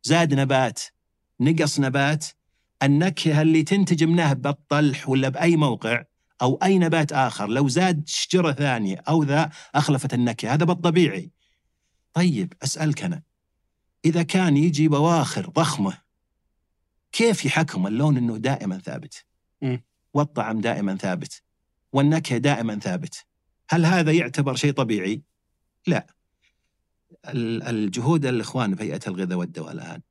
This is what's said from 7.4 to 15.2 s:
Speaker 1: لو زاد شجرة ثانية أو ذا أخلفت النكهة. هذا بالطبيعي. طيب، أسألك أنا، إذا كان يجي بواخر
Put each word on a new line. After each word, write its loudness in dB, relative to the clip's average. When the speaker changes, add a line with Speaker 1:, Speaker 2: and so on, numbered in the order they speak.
Speaker 1:
لو 0
زاد 0
شجرة 0
ثانية -2
أو 2
ذا 0
أخلفت 0
النكهة. -2
هذا 2
بالطبيعي. 2
طيب، 0
أسألك -4
أنا، -6
إذا 4
كان 2
يجي 4
بواخر 2